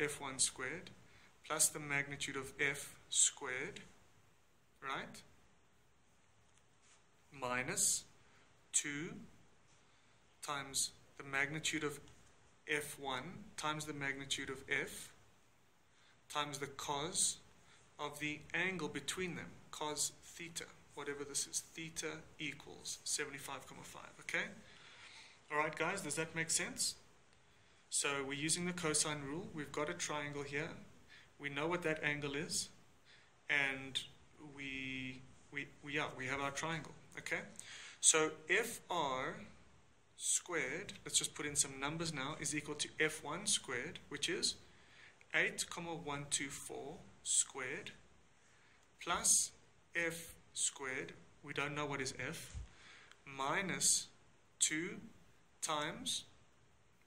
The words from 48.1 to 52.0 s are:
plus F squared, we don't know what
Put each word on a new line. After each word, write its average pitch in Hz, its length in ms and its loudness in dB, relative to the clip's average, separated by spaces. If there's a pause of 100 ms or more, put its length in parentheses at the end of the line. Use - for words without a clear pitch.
plus - 520 4 (420)
F 170 400 0 (200)
squared, 143 580 -2 (320)
we 143 80 -8
don't 143 220 0
know 147 120 0
what 139 140 0